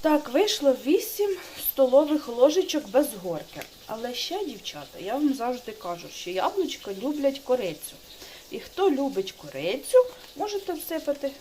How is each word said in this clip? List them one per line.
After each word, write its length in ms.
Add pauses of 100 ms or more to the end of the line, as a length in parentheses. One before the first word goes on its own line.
Так, 280
вийшло 480 (100)
вісім 500 (220)
столових 680
ложечок 600
без 260
горки. 460 (260)
Але 280
ще, 300
дівчата, 540
я 160
вам 200
завжди 380
кажу, 360
що 220
яблучка 640 (100)
люблять 360
корицю. 580 (540)
І 100
хто 300
любить 420
корицю, 680 (380)
можете 360
всипати. 580 (100)